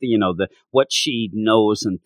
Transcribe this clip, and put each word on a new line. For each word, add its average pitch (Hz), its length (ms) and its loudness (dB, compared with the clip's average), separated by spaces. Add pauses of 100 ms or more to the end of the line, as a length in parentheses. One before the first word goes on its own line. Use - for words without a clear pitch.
you 117 180 0
know, 92 160 0
the, 92 140 -4 (220)
what 131 220 2
she 117 400 -4
knows 107 520 2
and 92 220 -4